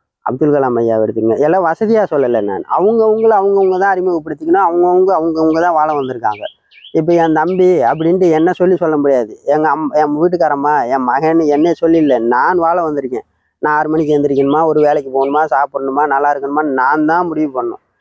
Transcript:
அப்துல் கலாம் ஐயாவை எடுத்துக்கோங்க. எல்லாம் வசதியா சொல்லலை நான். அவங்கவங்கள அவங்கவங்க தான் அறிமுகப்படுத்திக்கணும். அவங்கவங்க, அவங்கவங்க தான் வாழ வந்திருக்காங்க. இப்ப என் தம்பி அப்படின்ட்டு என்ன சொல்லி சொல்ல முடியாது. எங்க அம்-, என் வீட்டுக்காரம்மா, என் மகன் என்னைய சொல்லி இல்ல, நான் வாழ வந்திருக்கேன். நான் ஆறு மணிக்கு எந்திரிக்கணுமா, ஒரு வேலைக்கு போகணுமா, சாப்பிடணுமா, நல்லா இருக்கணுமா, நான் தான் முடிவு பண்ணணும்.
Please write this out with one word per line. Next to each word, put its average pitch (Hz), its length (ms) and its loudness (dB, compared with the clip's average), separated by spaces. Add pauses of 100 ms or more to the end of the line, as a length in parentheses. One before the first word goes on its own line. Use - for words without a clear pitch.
(260)
அப்துல் 147 280 0
கலாம் 127 240 0
ஐயாவை 113 280 0
எடுத்துக்கோங்க. 110 320 -2
எல்லாம் 165 280 0
வசதியா 208 440 0
சொல்லலை 123 340 0
நான். 95 220 -6 (120)
அவங்கவங்கள 220 560 2
அவங்கவங்க 196 460 2
தான் 196 160 0
அறிமுகப்படுத்திக்கணும். 175 720 -2
அவங்கவங்க, 180 460 2
அவங்கவங்க 160 480 0
தான் 175 120 2
வாழ 156 200 0
வந்திருக்காங்க. 117 520 -4 (460)
இப்ப 165 220 0
என் 165 200 2
தம்பி 180 360 2 (140)
அப்படின்ட்டு 160 480 2
என்ன 160 200 2
சொல்லி 180 240 0
சொல்ல 160 220 0
முடியாது. 127 480 0
எங்க 151 240 0
அம்-, 151 240 -4
என் 147 240 0
வீட்டுக்காரம்மா, 147 720 0
என் 131 120 0
மகன் 143 380 0
என்னைய 156 340 2
சொல்லி 165 240 2
இல்ல, 139 220 2
நான் 127 380 0
வாழ 170 340 0
வந்திருக்கேன். 127 340 -6 (340)
நான் 151 160 -2
ஆறு 156 140 0
மணிக்கு 151 280 0
எந்திரிக்கணுமா, 143 480 0
ஒரு 151 160 2
வேலைக்கு 147 280 0
போகணுமா, 139 400 0
சாப்பிடணுமா, 139 580 -2
நல்லா 143 260 0
இருக்கணுமா, 143 300 -4
நான் 143 420 0
தான் 175 220 0
முடிவு 151 240 -4
பண்ணணும். 120 300 -8 (200)